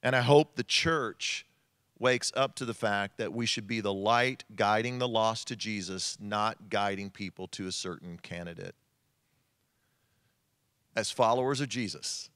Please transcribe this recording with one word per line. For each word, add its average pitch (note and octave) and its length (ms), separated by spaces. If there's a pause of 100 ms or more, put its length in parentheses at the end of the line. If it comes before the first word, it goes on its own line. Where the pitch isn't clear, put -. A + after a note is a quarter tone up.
And C3 120
I B2 60
hope D3 340
the - 80
church - 840 (500)
wakes B2 380
up C3+ 220
to C3 80
the A#2 100
fact G2+ 420
that G2+ 160
we A#2 140
should A2+ 180
be A2+ 160
the G2+ 120
light A#2+ 500 (120)
guiding A2 440
the B2 80
lost A2+ 400
to B2 80
Jesus, G2 640
not G#2 500
guiding G2+ 400
people F#2 380
to - 180
a F#2 60
certain F2 480
candidate." F2 560 (2250)
As A2 140
followers B2+ 500
of C#3 100
Jesus - 680